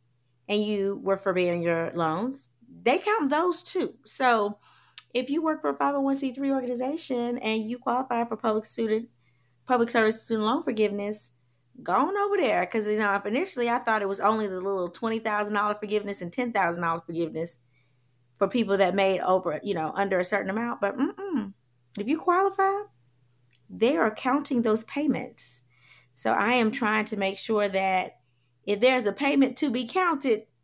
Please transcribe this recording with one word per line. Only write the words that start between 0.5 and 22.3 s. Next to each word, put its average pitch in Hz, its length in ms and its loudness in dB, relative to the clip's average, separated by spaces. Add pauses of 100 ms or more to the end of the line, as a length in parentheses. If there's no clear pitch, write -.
you 202 400 -2
were 190 140 2
forbearing 175 460 0
your 170 320 0
loans, 175 560 -2 (320)
they 285 160 4
count 415 320 0
those 330 320 2
too. - 320 -4 (100)
So 220 540 2 (540)
if 254 180 -2
you 311 120 0
work 311 200 0
for 294 80 2
a 277 60 -2
five 285 200 0
oh 277 40 0
one 269 140 2
C 269 180 -2
three 269 200 -2
organization 247 880 -2
and 220 300 -2
you 240 100 -6
qualify 240 460 0
for 233 120 -6
public 214 300 0
student, 226 420 -2 (580)
public 240 240 2
service 220 320 2
student 220 240 0
loan 277 160 2
forgiveness, 208 680 -2 (500)
go 175 120 -2
on 311 220 2
over 403 200 0
there. 214 300 2
'Cause, 214 200 -2
you 214 120 0
know, 208 160 2
if 202 100 -2
initially 240 460 -2
I 240 80 0
thought 220 240 0
it 196 60 -2
was 196 120 -4
only 214 260 2
the 185 140 -4
little 190 280 -2
twenty 226 300 -4
thousand 208 360 -2
dollar 208 200 0
forgiveness 202 460 -4
and 175 120 -8
ten 247 200 -4
thousand 175 300 0
dollar 165 180 -2
forgiveness 165 600 -6 (800)
for 196 80 2
people 202 300 2
that 185 180 4
made 190 260 2
over, 180 420 0
you 202 120 -4
know, 156 200 -2
under 190 260 0
a 180 40 0
certain 196 260 -2
amount. 233 300 -4
But, 202 180 -2
mm-mm. 302 560 -2 (440)
If 202 100 -4
you 311 100 0
qualify, 392 640 2 (880)